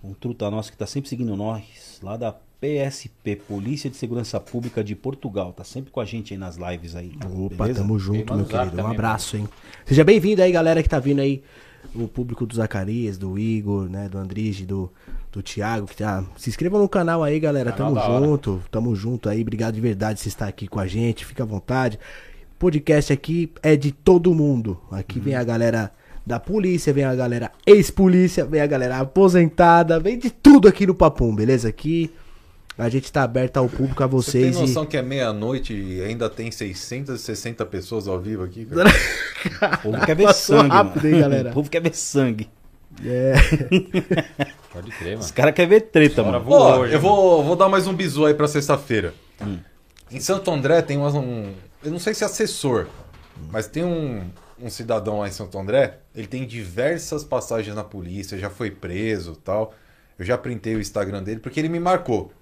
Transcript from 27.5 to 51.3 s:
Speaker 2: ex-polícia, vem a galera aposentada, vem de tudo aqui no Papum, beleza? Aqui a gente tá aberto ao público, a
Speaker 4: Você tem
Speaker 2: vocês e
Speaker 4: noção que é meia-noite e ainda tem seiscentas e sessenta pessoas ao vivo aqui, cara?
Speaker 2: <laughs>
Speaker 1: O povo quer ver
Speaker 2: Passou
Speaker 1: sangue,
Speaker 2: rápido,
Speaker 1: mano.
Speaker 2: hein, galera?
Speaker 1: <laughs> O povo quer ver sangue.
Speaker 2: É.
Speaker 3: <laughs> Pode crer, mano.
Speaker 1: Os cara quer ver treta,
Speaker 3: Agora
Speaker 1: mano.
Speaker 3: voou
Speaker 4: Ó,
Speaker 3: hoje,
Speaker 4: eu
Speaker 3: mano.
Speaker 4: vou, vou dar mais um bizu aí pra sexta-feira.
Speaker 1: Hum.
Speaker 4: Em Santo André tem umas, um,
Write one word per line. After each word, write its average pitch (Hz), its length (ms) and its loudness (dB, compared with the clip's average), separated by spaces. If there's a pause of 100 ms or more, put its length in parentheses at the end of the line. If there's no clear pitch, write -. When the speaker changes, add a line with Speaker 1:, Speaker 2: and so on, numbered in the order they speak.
Speaker 2:
ex-polícia, 185 800 6
vem 151 140 0
a 147 80 2
galera 127 300 -2
aposentada, 170 1000 4
vem 202 200 -2
de 240 100 -2
tudo 262 380 10
aqui 202 180 6
no 185 100 2
Papum, 139 380 2
beleza? 113 360 2
Aqui 160 420 -4 (680)
a 117 120 -2
gente 131 240 -2
tá 143 100 2
aberto 123 340 -2
ao 127 120 2
público, 135 340 -2
a 131 40 2
Speaker 4:
Você 127 340 2
tem 131 100 4
Speaker 2:
vocês 123 60 -2
e 131 40 0 (120)
Speaker 4:
noção - 120 -2
que - 120 -6
é 131 40 -2
meia-noite 123 720 -4
e 95 300 -6
ainda 113 260 -4
tem 113 220 -10
seiscentas 120 680 -10
e - 20 -14
sessenta 110 420 -8
pessoas 98 440 -8
ao 92 100 -4
vivo 95 240 -8
aqui, 92 220 -12
cara? 170 240 4
Speaker 2:
<laughs> - 880 -2
Speaker 1:
O 107 120 -4
povo 131 140 0
quer 160 100 2
ver 180 100 4
Speaker 2:
Passou 190 320 6
Speaker 1:
sangue, 147 120 8
Speaker 2:
rápido, 185 340 2
Speaker 1:
mano. 156 120 6
Speaker 2:
hein, 160 60 8
galera? 139 280 2
Speaker 1:
<laughs> - 20 -8
O - 20 -10
povo 143 160 -2
quer 165 120 0
ver 165 140 -2
sangue. 120 540 -2 (560)
Speaker 2:
É. 127 300 0
Speaker 3:
<laughs> 165 1400 0
Pode 92 180 -14
crer, 87 200 -10
mano. 110 100 -8
Speaker 1:
Os 90 100 -10
cara 143 220 4
quer 175 140 2
ver 208 140 8
treta, 151 400 4
Speaker 3:
Agora 113 180 0
Speaker 1:
mano. 113 100 -8
Speaker 3:
voou 285 120 10
Speaker 4:
Ó, 139 180 8
Speaker 3:
hoje, 120 140 2
Speaker 4:
eu 151 80 2
Speaker 3:
mano. 196 140 4
Speaker 4:
vou, 175 280 6
vou 160 120 2
dar 190 140 6
mais 190 180 2
um 196 60 -2
bizu 151 320 0
aí 151 80 6
pra 147 140 2
sexta-feira. 139 680 -2 (280)
Speaker 1:
Hum. 101 160 -6 (540)
Speaker 4:
Em 127 80 -12
Santo 190 320 -2
André 151 300 2
tem 143 160 -4
umas, 143 180 0
um, 120 380 -6 (300)